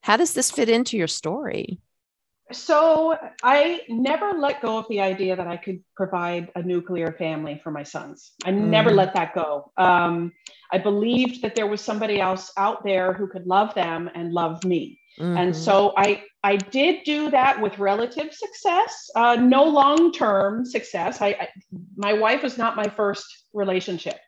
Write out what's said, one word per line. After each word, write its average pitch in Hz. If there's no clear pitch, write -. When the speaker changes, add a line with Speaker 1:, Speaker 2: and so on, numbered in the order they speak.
Speaker 1:
How 262
does 320
this -
fit 247
into 233
your 170
story? -
Speaker 2:
So 320
I 294
never 285
let 285
go 220
of 220
the 208
idea 190
that 180
I 175
could 180
provide 175
a 175
nuclear 175
family 156
for 160
my 147
sons. -
I 185
never 214
Speaker 1:
Mm. 202
Speaker 2:
let 185
that 165
go. 151
Um, 175
I 190
believed 233
that 220
there 214
was 208
somebody 214
else 190
out 202
there 185
who 190
could 185
love 202
them 170
and 170
love 170
me. 175
And 175
Speaker 1:
Mm-hmm. -
Speaker 2:
so 196
I, 202
I 202
did 262
do 302
that 262
with 196
relative 233
success, -
uh, 240
no 247
long-term 277
success. 220
I, 202
I, 202
my 202
wife 220
was 262
not 226
my 208
first 202
relationship. 185